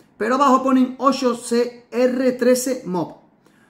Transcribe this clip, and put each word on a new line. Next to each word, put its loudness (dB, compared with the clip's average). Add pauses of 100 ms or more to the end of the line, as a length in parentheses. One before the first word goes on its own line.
(160)
pero -2
abajo 2
ponen 0
ocho 0
C -4
R 0
trece 0
Mop. -6 (520)